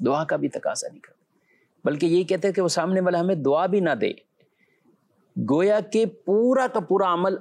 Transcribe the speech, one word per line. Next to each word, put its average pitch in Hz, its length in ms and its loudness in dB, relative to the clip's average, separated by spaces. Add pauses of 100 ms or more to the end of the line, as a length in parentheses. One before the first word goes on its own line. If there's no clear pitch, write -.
دعا 143 180 0
کا 156 120 -4
بھی 147 140 -2
تقاضا - 420 -6
نہیں - 80 -20
کرتے، - 240 -20 (600)
بلکہ 147 220 -2
یہی 175 180 2
کہتے 185 280 -2
کہ 190 100 -2
وہ 180 60 2
سامنے 185 340 0
والا 180 180 2
ہمیں 185 160 0
دعا 147 300 2
بھی 190 140 2
نہ 170 100 0
دے۔ 110 220 -2 (1400)
گویا 190 300 2
کہ 220 260 0
پورا 247 640 0
کا 247 120 -4
پورا 190 340 0
عمل 185 280 0